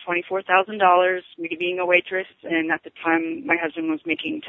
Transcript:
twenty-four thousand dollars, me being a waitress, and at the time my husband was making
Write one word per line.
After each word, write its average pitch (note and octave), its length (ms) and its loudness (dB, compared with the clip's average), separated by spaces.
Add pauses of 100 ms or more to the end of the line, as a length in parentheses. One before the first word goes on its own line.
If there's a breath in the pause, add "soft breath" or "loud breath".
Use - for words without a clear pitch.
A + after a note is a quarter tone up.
twenty-four F3+ 360 -2
thousand F#3+ 380 0
dollars, F#3 440 4 (140)
me E3 200 -8
being F3 220 -4
a F3+ 60 -2
waitress, F3+ 420 0 (160)
and D#3+ 280 -2
at D#3+ 120 -2
the E3 60 -20 (120)
time E3 440 -2
my E3 160 2
husband D#3+ 280 -4
was D#3 160 -4
making D#3 420 -6